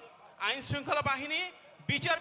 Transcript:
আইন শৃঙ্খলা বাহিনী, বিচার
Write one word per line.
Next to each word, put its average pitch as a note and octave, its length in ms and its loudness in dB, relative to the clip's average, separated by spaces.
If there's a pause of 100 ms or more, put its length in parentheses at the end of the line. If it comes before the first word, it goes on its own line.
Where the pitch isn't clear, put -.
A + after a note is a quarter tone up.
(460)
আইন B3+ 220 0
শৃঙ্খলা C#4+ 420 2
বাহিনী, D4 300 0 (500)
বিচার D#4 300 2